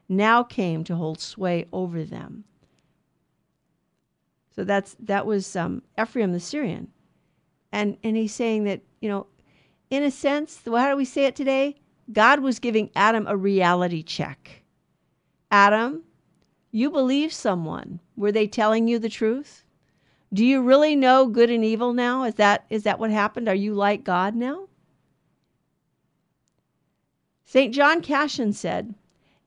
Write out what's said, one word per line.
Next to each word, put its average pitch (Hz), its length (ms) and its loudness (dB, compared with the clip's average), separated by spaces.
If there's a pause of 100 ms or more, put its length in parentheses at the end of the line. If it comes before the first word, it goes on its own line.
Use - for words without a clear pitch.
now 220 360 2
came 170 400 -4
to 175 100 -8
hold 160 260 -6
sway 175 520 -6
over 170 320 -6
them. - 400 -16 (2000)
So 202 80 -6
that's, 196 380 -2
that 202 260 -2
was, 202 300 -4
um, 175 260 -4 (180)
Ephraim 220 300 -2
the 175 80 -2
Syrian. 254 500 -8 (840)
And, 208 320 -4
and 220 120 -2
he's 220 160 -2
saying 220 320 -2
that, 202 160 -4 (200)
you 220 80 -6
know, 202 180 -6 (640)
in 277 140 0
a 285 60 0
sense, 294 540 -4
how 240 240 2
do 277 80 0
we 277 80 -2
say 277 200 0
it 262 100 0
today? 269 420 -2 (360)
God 220 280 4
was 262 200 -2
giving 220 340 0
Adam 214 320 2
a 202 100 -2
reality 180 680 0
check. - 580 -12 (880)
"Adam, 220 540 4 (640)
you 240 200 -2
believe 285 420 0
someone. 170 640 -6 (180)
Were 208 140 -2
they 214 160 2
telling 220 400 2
you 233 120 0
the 226 100 -4
truth? 233 560 -6 (680)
Do 196 120 2
you 262 180 4
really 294 320 6
know 262 320 6
good 233 240 4
and 226 140 0
evil 226 280 0
now? 247 320 -2
Is 226 120 -4
that, 202 340 2
is 214 140 -4
that 208 160 0
what 220 100 -2
happened? 214 380 -2
Are 190 60 2
you 202 200 -2
like 202 300 0
God 185 300 -2
now?" 277 340 -6 (2750)
Saint 254 300 2
John 294 280 4
Cassian 277 500 -2
said, 202 420 -6 (520)